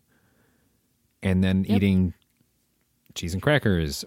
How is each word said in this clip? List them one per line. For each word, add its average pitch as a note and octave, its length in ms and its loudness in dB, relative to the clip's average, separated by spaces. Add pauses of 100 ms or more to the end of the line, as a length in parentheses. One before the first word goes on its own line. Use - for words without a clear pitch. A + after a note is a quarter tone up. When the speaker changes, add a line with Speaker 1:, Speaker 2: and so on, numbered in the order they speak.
(1200)
Speaker 1:
and F#2 200 2
then F#2+ 200 0
Speaker 2:
Yep. G2+ 140 0
Speaker 1:
eating F#2 360 2 (1000)
cheese F2 180 -8
and F#2+ 80 -6
crackers F2+ 640 0